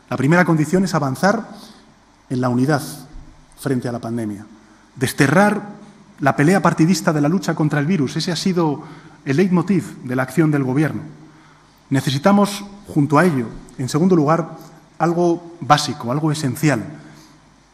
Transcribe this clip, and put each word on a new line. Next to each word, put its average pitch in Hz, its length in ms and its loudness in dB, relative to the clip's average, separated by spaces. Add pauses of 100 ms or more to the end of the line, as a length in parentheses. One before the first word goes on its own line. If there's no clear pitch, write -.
La 123 80 -4
primera 170 280 4
condición 165 380 2
es 180 100 -2
avanzar 156 540 0 (800)
en 127 120 -2
la 127 80 0
unidad 127 340 2 (720)
frente 127 300 -4
a 123 40 -4
la 117 80 -6
pandemia, 113 460 -8 (500)
desterrar 165 800 2 (440)
la 135 160 2
pelea 170 260 4
partidista 165 520 2
de 151 80 0
la 147 80 2
lucha 175 260 -2
contra 151 240 0
el 143 60 -2
virus. 151 300 -2
Ese 160 160 -4
ha 165 40 -4
sido 165 480 0 (420)
el 139 120 0
leitmotiv 180 640 0
de 127 120 -6
la 131 80 0
acción 156 280 2
del 143 120 0
gobierno. 127 380 -2 (880)
Necesitamos, 190 760 2 (220)
junto 143 300 0
a 160 80 4
ello, 131 220 0 (300)
en 127 120 -6
segundo 180 260 2
lugar, 160 420 0 (400)
algo 170 640 0
básico, 127 500 0
algo 151 200 0
esencial, 135 520 0 (920)